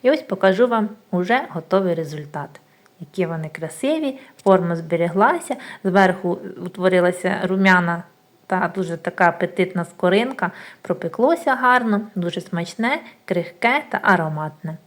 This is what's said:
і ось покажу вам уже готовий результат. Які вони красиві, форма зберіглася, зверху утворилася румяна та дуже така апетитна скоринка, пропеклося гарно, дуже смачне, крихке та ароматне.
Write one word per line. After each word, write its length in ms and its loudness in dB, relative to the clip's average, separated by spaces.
і 100 4
ось 100 0
покажу 460 2
вам 220 0
уже 380 0
готовий 440 0
результат. 560 -8
Які 260 -4
вони 240 -6
красиві, 720 -4
форма 320 4
зберіглася, 800 0
зверху 540 2
утворилася 800 0
румяна 600 2
та 280 -2
дуже 220 -4
така 320 2
апетитна 560 -2
скоринка, 680 0
пропеклося 760 0
гарно, 460 2
дуже 260 -4
смачне, 580 -4
крихке 640 -2
та 120 -2
ароматне. 840 -2